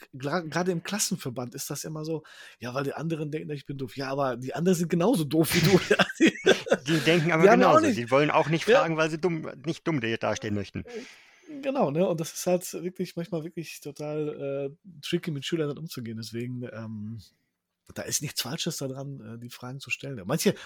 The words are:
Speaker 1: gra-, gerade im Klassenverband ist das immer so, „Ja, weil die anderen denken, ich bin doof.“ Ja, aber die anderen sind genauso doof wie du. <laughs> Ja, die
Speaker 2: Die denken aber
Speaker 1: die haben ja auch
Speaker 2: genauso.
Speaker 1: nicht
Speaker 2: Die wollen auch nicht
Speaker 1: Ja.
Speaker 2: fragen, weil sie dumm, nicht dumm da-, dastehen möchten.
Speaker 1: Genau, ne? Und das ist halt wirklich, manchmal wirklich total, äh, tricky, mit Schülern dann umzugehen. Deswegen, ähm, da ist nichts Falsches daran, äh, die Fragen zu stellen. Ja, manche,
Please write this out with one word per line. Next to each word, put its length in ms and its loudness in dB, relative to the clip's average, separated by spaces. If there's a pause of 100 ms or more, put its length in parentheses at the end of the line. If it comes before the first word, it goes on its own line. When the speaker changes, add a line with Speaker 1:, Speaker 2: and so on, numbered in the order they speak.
(140)
Speaker 1:
gra-, 360 -4
gerade 240 -2
im 100 -4
Klassenverband 720 -6
ist 140 -10
das 160 -8
immer 180 -10
so, 200 -4 (360)
„Ja, 140 -10
weil 100 -2
die 100 -4
anderen 380 -6
denken, 200 -8
ich 140 -10
bin 120 -10
doof.“ 180 -8
Ja, 140 -6
aber 260 -2
die 180 -8
anderen 240 4
sind 120 0
genauso 340 4
doof 300 2
wie 80 4
du. 240 8
<laughs> 40 -6
Ja, 160 6 (140)
die 140 6 (520)
Speaker 2:
Die 180 2
denken 280 4
aber 120 4
Speaker 1:
die 60 12
haben 120 8
ja 80 8
auch 100 10
Speaker 2:
genauso. 20 2
Speaker 1:
nicht 200 2
Speaker 2:
Die 100 -4
wollen 200 6
auch 180 4
nicht 160 0
Speaker 1:
Ja. 200 6
Speaker 2:
fragen, 120 -2
weil 120 2
sie 100 -6
dumm, 300 -2 (160)
nicht 220 -4
dumm 140 2
da-, 160 0
dastehen 380 -2
möchten. 300 -6 (760)
Speaker 1:
Genau, 300 0
ne? 160 2
Und 120 -2
das 140 -8
ist 140 -8
halt 260 -2
wirklich, 420 -8
manchmal 280 -6
wirklich 380 -12
total, 920 -6
äh, 180 -20 (120)
tricky, 300 -4
mit 140 -6
Schülern 240 -2
dann 100 -8
umzugehen. 380 -10
Deswegen, 540 -8
ähm, 480 -10 (760)
da 80 -8
ist 180 -4
nichts 220 -8
Falsches 340 -6
daran, 440 -10
äh, 180 -14
die 100 -14
Fragen 300 -14
zu 100 -16
stellen. 300 -8
Ja, 60 -12
manche, 300 0 (100)